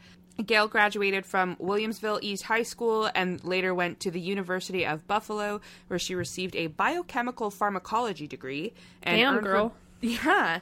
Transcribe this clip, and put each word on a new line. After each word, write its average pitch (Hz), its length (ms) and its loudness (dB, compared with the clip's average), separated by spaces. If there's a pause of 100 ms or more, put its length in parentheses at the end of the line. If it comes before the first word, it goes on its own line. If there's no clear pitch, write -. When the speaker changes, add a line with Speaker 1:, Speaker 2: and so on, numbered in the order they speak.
(460)
Speaker 1:
Gail 214 220 4
graduated 202 580 2
from 185 300 0
Williamsville 214 640 -2
East 202 220 -6
High 226 180 2
School 220 520 0
and 180 300 0
later 185 300 2
went 175 260 0
to 196 100 -2
the 170 100 -4
University 185 640 -2
of 156 200 -4
Buffalo, 208 540 -4 (280)
where 180 100 -2
she 185 160 -4
received 180 420 -6
a 165 120 -2
biochemical 240 840 -2
pharmacology 202 760 -2
degree. 139 460 -8 (300)
And - 160 2
Speaker 2:
Damn, 254 180 6
Speaker 1:
earned 214 100 0
her 196 60 2
Speaker 2:
girl. 202 220 2 (260)
Speaker 1:
Yeah. 233 600 2